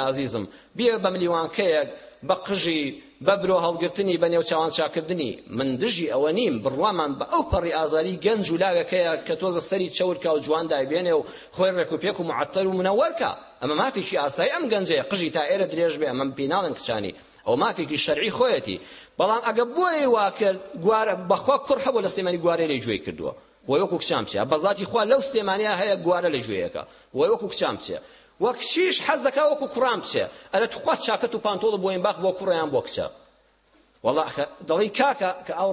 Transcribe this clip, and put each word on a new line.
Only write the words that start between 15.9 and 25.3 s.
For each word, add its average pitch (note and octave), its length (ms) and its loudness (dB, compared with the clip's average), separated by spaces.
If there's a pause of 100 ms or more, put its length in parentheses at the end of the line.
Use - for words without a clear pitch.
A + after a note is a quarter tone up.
بێ، D#3 100 0
ئەمە B2+ 140 -2 (120)
پێی C#3 160 -2
ناڵێن F3 260 0
کچانی. G#2 340 -4 (340)
ئەوە A#2 160 4
مافێکی E3 420 -2
شەرعی E3 340 0
خۆیەتی. F#3+ 380 2 (420)
بەڵام G#3+ 280 2
ئەگە A3+ 180 2 (120)
بۆیەی E4 380 2
وا G#3 120 4 (120)
کرد، F#3+ 220 4 (240)
گوارە، A3 300 4 (160)
بەخوا B3+ 260 4 (100)
کوڕ C4+ 200 2
هەبوو A#3 180 2
لە F#3 80 0
سلێمانی F3+ 320 0
گوارەی E3 260 4
لێ C#3 140 0
گوێی A2 200 0
کردووە. D2+ 280 -6 (360)
وەی C#3 140 4
وەکو F3+ 200 -2
کچام B2+ 220 -2
بچێ. G2+ 160 -4 (120)
بەزاتی F#3+ 380 0
خوا A#3 140 2
لەو C4 240 4
سلێمانیا G#3 520 0